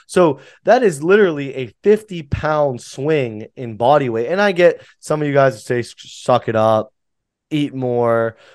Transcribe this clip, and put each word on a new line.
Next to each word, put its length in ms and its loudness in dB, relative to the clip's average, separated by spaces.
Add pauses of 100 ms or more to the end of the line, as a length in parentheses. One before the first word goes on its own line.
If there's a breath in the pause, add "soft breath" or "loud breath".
So 340 0 (240 soft breath)
that 180 4
is 200 0
literally 520 0
a 280 -10
fifty 400 0
pound 580 -2
swing 760 -6
in 200 -12
body 320 2
weight. 200 -4
And 120 -2
I 120 2
get 300 2 (180 soft breath)
some 200 -4
of 80 -2
you 60 -4
guys 280 2
say, 180 -4
"S-, 180 -12
suck 500 -2
it 80 -2
up, 380 2 (560)
eat 240 -4
more." 640 -2 (160 soft breath)